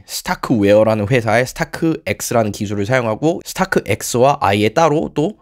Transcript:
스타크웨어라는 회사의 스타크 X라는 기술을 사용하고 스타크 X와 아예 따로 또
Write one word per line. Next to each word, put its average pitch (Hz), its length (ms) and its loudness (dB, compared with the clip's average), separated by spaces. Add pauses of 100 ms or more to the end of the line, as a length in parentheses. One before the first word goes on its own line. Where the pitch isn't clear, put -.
스타크웨어라는 107 1040 2
회사의 117 360 2
스타크 - 600 -4
X라는 110 460 -2
기술을 101 340 -4
사용하고 127 600 -2
스타크 - 400 -2
X와 123 560 2
아예 104 280 2
따로 151 440 0
또 202 280 -4